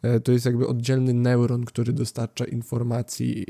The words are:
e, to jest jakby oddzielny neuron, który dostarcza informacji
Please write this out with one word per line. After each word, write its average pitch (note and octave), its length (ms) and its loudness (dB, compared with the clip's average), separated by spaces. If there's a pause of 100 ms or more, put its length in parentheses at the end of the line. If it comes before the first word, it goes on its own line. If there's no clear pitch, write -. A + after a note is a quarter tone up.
e, A#2+ 180 2
to B2 120 2
jest B2 140 4
jakby B2 220 2
oddzielny B2+ 460 0
neuron, A#2+ 520 2
który A#2+ 280 -2
dostarcza B2 520 -4
informacji A#2+ 1040 -4